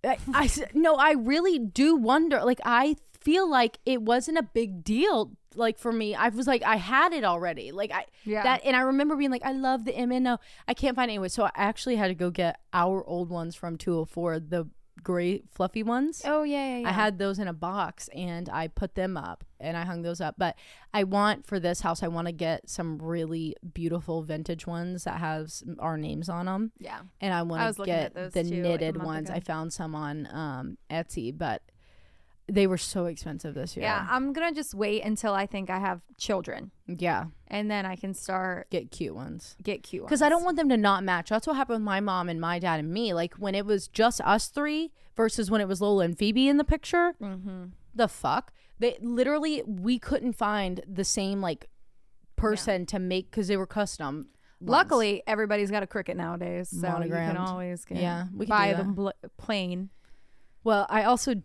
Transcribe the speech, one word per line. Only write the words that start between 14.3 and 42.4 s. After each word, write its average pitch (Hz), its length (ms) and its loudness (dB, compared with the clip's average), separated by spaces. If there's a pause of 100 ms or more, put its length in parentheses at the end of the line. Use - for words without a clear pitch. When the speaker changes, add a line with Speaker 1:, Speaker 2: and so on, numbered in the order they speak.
Speaker 1:
the 160 280 -4 (360)
gray 180 480 0
fluffy 196 320 -2
ones. 254 420 0
Speaker 2:
Oh, 302 180 2
yeah, 285 260 -2
yeah, 254 80 -4
Speaker 1:
I - 20 -6
Speaker 2:
yeah. 233 120 -2
Speaker 1:
had 208 280 2
those 196 180 0
in 202 100 -2
a 170 60 -6
box 170 640 -4
and 175 340 -6
I 160 180 -4
put - 280 -4
them 185 200 -2
up - 280 -8 (160)
and 165 180 -4
I 170 80 -4
hung 175 160 -6
those 170 180 -4
up. 160 200 -4
But 175 160 0 (360)
I 208 120 2
want, 202 420 2
for 202 140 -2
this 175 220 0
house, 165 200 -2
I 185 60 -2
wanna 170 240 -2
get 165 360 -4
some 165 300 -6
really 160 580 -4 (180)
beautiful 165 500 -4
vintage 160 420 -6
ones 175 380 -6
that 175 160 -6
has 156 440 -6 (140)
our 160 200 -4
names 156 320 -6
on 180 200 -4
'em. 208 300 -2
Speaker 2:
Yeah. - 220 -12 (200)
Speaker 1:
And 196 100 -2
I 175 120 0
wanna 170 200 -2
Speaker 2:
I 226 40 2
was 220 100 -4
looking 190 160 -2
Speaker 1:
get 160 140 0
Speaker 2:
at - 80 -10
those 185 180 -10
Speaker 1:
the 175 100 2
Speaker 2:
too, 175 60 -2
like, 170 80 -2
a 175 60 -2
Speaker 1:
knitted 160 320 0
Speaker 2:
month 160 100 -4
Speaker 1:
ones. 156 240 -6
Speaker 2:
ago. - 80 -4
Speaker 1:
I - 20 -2
found 160 320 -6
some 160 220 -8
on, 151 400 -6
um, 139 440 -8 (120)
Etsy, 165 480 -6
but 147 240 -4 (880)
they 202 160 4
were 185 120 2
so 175 300 -2
expensive 151 480 -8
this 147 200 -8
year. - 80 -6
Speaker 2:
Yeah, 208 260 0
I'm 262 220 0
gonna 320 220 -2
just 294 200 -6
wait 208 300 -2
until 214 300 -2
I 196 120 0
think 190 240 -6
I 185 100 -2
have 190 200 -2 (180)
children. - 540 -6 (160)
Speaker 1:
Yeah. 170 380 -2 (220)
Speaker 2:
And 208 220 -4
then 202 160 -2
I 185 120 -6
can 190 160 -6
start 185 560 -4
Speaker 1:
Get - 200 -4
cute 143 240 -6
ones. 131 480 -12
Speaker 2:
Get 196 220 -6
cute - 200 -8
ones. - 60 -12
Speaker 1:
'Cause 285 120 4
I 294 80 8
don't 339 160 4
want 359 100 2
them 302 140 4
to 247 80 6
not 196 260 4
match. 180 240 0
That's 220 180 0
what 302 120 0
happened 247 220 0
with 214 60 -2
my 196 140 0
mom 185 300 0
and 165 100 -2
my 170 180 0